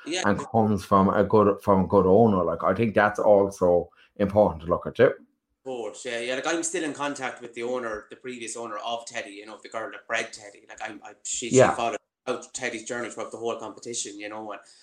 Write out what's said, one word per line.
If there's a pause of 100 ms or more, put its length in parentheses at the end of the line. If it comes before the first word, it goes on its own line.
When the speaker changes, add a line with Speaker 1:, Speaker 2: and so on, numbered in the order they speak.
Speaker 1:
Yeah.
Speaker 2:
and (100)
comes
from
a
good,
from
a
good
owner.
Like,
I
think
that's
also (260)
important
to
look
at
too. (500)
Speaker 1:
Of
course,
yeah,
yeah.
Like,
I'm
still
in
contact
with
the
owner,
the
previous
owner
of
Teddy,
you
know,
the
girl
that
bred
Teddy.
Like,
I'm,
I, (100)
she,
Speaker 2:
Yeah.
Speaker 1:
she
followed (280)
out
Teddy's
journey
throughout
the
whole
competition,
you
know,
and (220)